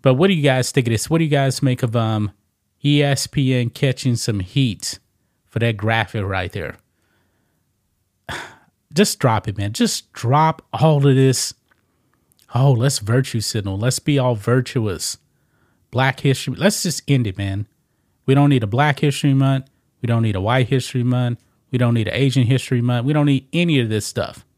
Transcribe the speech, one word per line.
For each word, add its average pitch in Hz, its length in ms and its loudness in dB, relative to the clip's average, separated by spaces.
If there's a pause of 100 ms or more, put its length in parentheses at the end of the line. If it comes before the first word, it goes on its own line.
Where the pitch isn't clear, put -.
But 131 140 4
what 165 120 4
do 196 60 4
you 156 100 0
guys 131 280 2
think 123 160 0
of 117 40 0
this? - 180 -2
What 165 100 2
do 165 40 2
you 156 60 -2
guys 139 340 0
make 127 200 0
of, 113 120 -4
um, 110 360 -2 (520)
E 143 180 2
S 143 260 0
P 131 260 0
N 120 160 0
catching 131 460 -2
some 107 260 -4
heat 113 580 -4 (460)
for - 140 -8
that 113 180 -2
graphic 110 480 -2
right 95 260 -4
there? 85 260 -10 (1500)
<sighs> - 60 -10 (580)
Just 196 260 2
drop 113 280 0
it, 104 100 -8
man. 104 160 -4
Just - 400 -2
drop 151 480 0 (120)
all 151 240 4
of 139 180 4
this. 135 380 2 (1000)
"Oh, 135 200 4
let's 123 260 0
virtue 117 400 -2
signal. 98 380 -6
Let's 120 220 -2
be 143 200 0
all 127 160 0
virtuous. 110 840 -2 (720)
Black 131 300 0
history." 131 360 -2
Let's 196 280 0
just 170 240 -4
end 131 180 2
it, 95 120 -6
man. 98 300 -4 (580)
We 135 100 2
don't 143 140 4
need 127 140 2
a 104 40 -4
Black 139 320 0
History 143 340 0
Month. 135 360 0 (320)
We 120 60 -6
don't 117 140 0
need 107 140 0
a 92 60 -4
White 120 260 0
History 127 360 -2
Month. 123 400 -2 (280)
We 127 60 -2
don't 120 160 2
need 117 140 0
an - 60 -6
Asian 131 300 2
History 123 380 0
Month. 120 240 -2
We 147 80 0
don't 151 120 2
need 139 260 0
any 165 280 0
of 113 100 -2
this 107 160 -2
stuff. - 400 -8 (120)